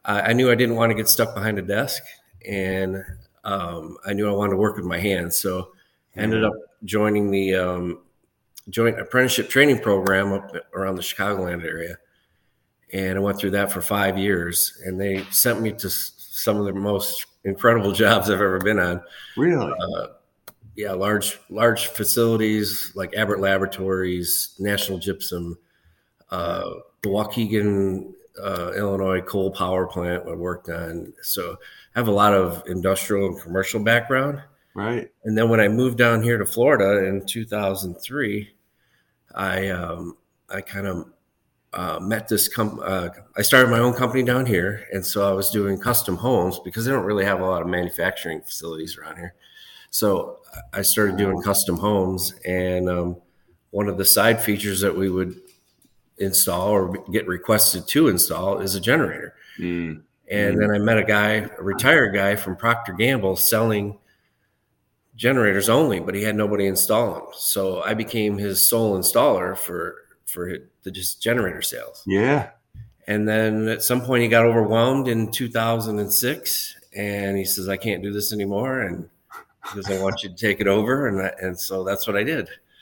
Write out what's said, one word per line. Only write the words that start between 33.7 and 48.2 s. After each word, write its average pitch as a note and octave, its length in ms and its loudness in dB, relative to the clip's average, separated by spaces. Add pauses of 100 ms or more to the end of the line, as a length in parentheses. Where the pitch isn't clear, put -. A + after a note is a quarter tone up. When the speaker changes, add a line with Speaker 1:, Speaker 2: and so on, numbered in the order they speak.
Speaker 1:
background. C3 640 2 (320)
Speaker 2:
Right. A2 340 -4 (140)
Speaker 1:
And A2 160 0
then A#2 100 6
when A2+ 120 6
I G#2 80 6
moved A#2+ 300 2
down A#2 220 6
here A#2+ 160 4
to G#2 80 0
Florida G#2 640 4
in F#2+ 200 -2
two A2+ 180 -6
thousand G2 500 -4
three, G#2 560 -6 (840)
I, F#2+ 360 -2
um, E2+ 480 -6 (340)
I F#2+ 120 -8
kind G2 260 -8
of, F2 240 -8 (600)
uh, E2+ 280 -6
met G#2+ 260 -4
this - 220 0
com-, G#2 340 -4
uh, F2+ 280 -4 (260)
I B2 60 0
started B2+ 280 -2
my A#2 80 0
own A#2+ 160 0
company B2 300 -2
down B2 220 0
here. G2+ 460 -2
And F#2+ 140 -6
so G2 220 0
I G2 40 2
was F#2+ 180 -2
doing G2 280 0
custom G2+ 380 -2
homes F#2 420 0
because A2 260 -8
they B2+ 60 0
don't B2+ 140 0
really G2+ 200 0
have G2 160 0
a F#2 60 -2
lot F2+ 160 0
of E2+ 60 -4
manufacturing F2 720 -4